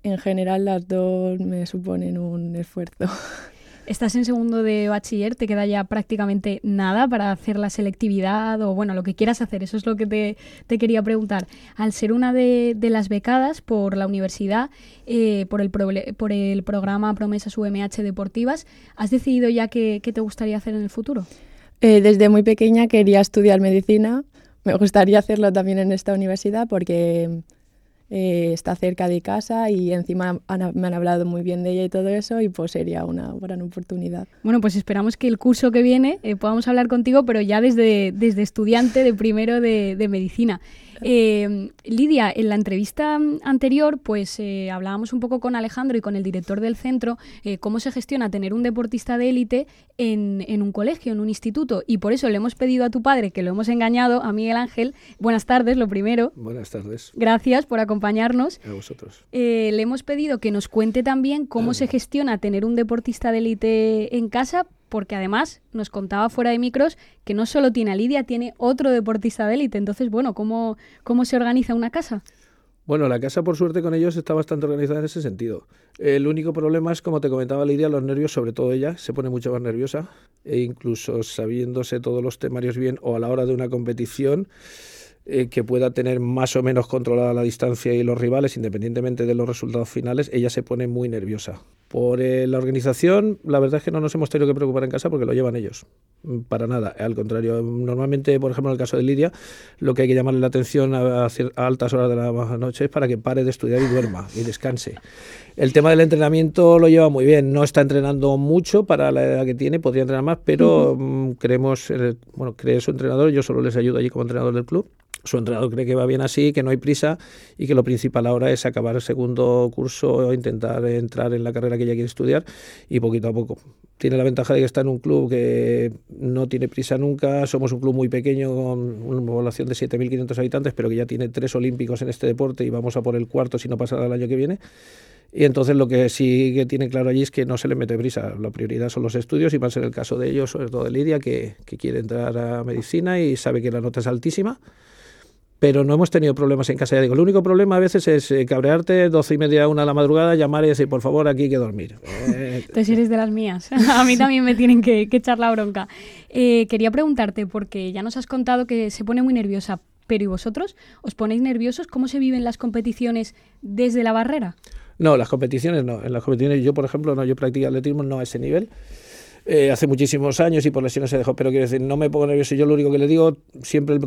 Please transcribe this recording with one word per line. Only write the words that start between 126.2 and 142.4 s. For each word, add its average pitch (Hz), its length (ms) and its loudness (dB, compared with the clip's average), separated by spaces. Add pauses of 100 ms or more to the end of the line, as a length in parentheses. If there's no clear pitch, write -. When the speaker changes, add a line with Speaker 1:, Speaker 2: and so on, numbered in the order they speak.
Speaker 3:
tiene 127 200 -2
prisa 131 320 -4
nunca, 139 480 0
somos 131 240 -2
un 123 80 -4
club 131 160 0
muy 131 120 0
pequeño 131 460 -2
con 123 480 -4
una 127 240 -4
población 120 420 -4
de 127 60 -4
siete 120 240 -4
mil 123 140 -2
quinientos 123 260 -4
habitantes, 131 360 -2
pero 113 160 -2
que 113 60 -2
ya 120 120 -2
tiene 120 220 -6
tres 123 260 -6
olímpicos 123 480 -4
en 123 60 -6
este 127 180 -4
deporte 127 360 -2
y 123 60 -2
vamos 117 260 -4
a 123 60 -2
por 120 140 -2
el 120 100 -2
cuarto 123 320 -2
si 127 100 -8
no 123 100 -4
pasa - 180 -4
nada 127 100 -2
el 123 80 -2
año 123 140 -4
que 131 80 -2
viene. 147 240 -2 (760)
Y 151 120 2
entonces 139 300 4
lo 135 120 4
que 127 220 4
sí 127 440 2
que 131 140 0
tiene 131 200 -2
claro 127 220 0
allí 135 140 2
es 139 80 -4
que 127 160 -2
no 123 100 -2
se - 100 -4
le 135 60 2
mete 117 240 -2
prisa, 110 420 -4
la 107 120 -6
prioridad 117 380 -4
son 123 120 -6
los 117 140 -2
estudios 151 400 0
y 135 40 0
más 123 160 -2
en 120 100 -2
el 117 60 -4
caso 120 280 -6
de 127 100 -2
ellos, 135 220 -2
sobre 127 180 -8
todo 120 140 -4
de 123 80 -4
Lidia, 147 260 0
que, 123 380 -4 (100)
que - 120 -14
quiere 127 200 -4
entrar 120 400 -4
a 120 260 -4